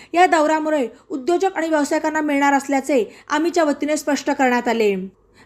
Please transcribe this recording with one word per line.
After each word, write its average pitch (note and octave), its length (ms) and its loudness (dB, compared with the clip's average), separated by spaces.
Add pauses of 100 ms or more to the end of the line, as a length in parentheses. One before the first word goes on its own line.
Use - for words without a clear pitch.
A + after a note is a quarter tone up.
(140)
या F4 120 6
दौऱ्यामुळे D#4 640 0 (200)
उद्योजक F4 480 -2
आणि E4 120 -2
व्यावसायिकांना D#4 520 0
मिळणार C#4+ 320 2
असल्याचे C4+ 520 0 (240)
आम्हीच्या D#4+ 360 0
वतीने D4 320 -2
स्पष्ट D4 340 -2
करण्यात B3 380 0
आले. A3 280 2 (500)